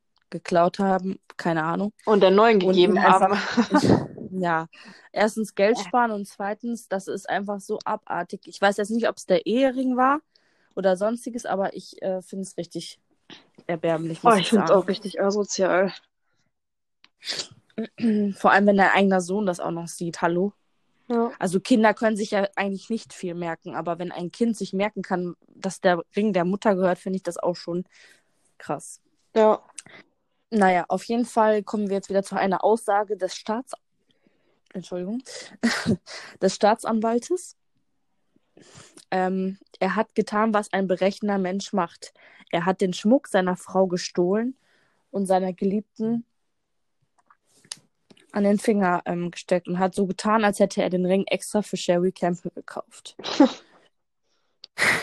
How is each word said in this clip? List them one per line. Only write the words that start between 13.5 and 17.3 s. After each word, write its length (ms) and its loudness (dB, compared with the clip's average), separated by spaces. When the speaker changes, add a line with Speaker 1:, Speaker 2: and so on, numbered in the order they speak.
Speaker 1:
erbärmlich, 560 -4
muss 120 8
Speaker 2:
Oh, 20 6
Speaker 1:
ich 60 4
Speaker 2:
ich 80 -4
find's 180 4
Speaker 1:
sagen. 20 6
Speaker 2:
auch 180 4
richtig 340 -6
asozial. 720 0